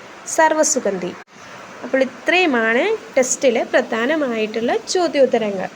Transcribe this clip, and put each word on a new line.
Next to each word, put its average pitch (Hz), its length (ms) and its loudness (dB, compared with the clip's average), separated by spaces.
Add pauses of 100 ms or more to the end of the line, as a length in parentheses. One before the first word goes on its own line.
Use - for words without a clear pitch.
(280)
സർവ്വസുഗന്ധി. 262 840 0 (720)
അപ്പോൾ 262 180 0
ഇത്രയുമാണ് 294 960 2 (200)
ടെസ്റ്റിലെ 254 460 2
പ്രധാനമായിട്ടുള്ള 240 1120 -2
ചോദ്യോത്തരങ്ങൾ. 254 1000 0